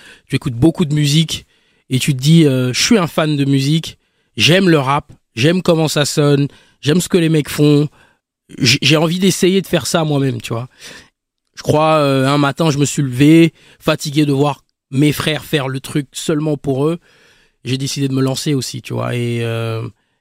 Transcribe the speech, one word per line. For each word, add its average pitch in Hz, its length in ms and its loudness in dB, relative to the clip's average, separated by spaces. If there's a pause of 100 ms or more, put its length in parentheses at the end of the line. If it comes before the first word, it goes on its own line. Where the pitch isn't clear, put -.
(260)
tu 139 100 -4
écoutes 127 180 -6
beaucoup 165 300 2
de 147 100 -2
musique 151 520 0 (420)
et 127 100 -2
tu 143 160 0
te 127 60 -6
dis, 160 260 6
euh, « 127 280 0
Je - 80 -2
suis 233 160 2
un 170 80 0
fan 156 300 -2
de 139 100 0
musique, 139 520 0 (380)
j'aime 185 320 2
le 160 100 4
rap, 143 340 -2 (220)
j'aime 165 280 0
comment 160 260 2
ça 147 160 0
sonne, 143 440 0 (320)
j'aime 160 200 2
ce - 80 -6
que - 80 2
les 165 140 2
mecs 151 180 0
font, 147 400 2 (680)
j-, 123 240 0
j'ai 151 160 4
envie 170 200 0
d'essayer 185 440 2
de - 40 -12
faire 170 200 -2
ça 165 180 -2
moi-même, 139 380 -2
tu - 100 -10
vois. » 120 160 -8 (840)
Je - 80 -18
crois, 156 340 2
euh, 135 320 2
un 143 100 2
matin, 143 320 0
je 131 80 -2
me 147 60 0
suis 147 180 -2
levé, 147 500 4 (260)
fatigué 151 480 -2
de 143 60 0
voir 139 320 -2 (260)
mes 143 220 2
frères 147 320 -4
faire 135 240 -4
le 131 120 -8
truc - 320 -6
seulement 156 460 -4
pour 139 280 -2
eux. 165 120 -2 (640)
J'ai 127 140 -4
décidé 139 300 -4
de 131 60 -4
me 131 80 0
lancer 135 320 -2
aussi, 127 280 -6
tu - 120 -14
vois. 120 200 -4
Et, 120 280 -4
euh, 113 440 -6 (340)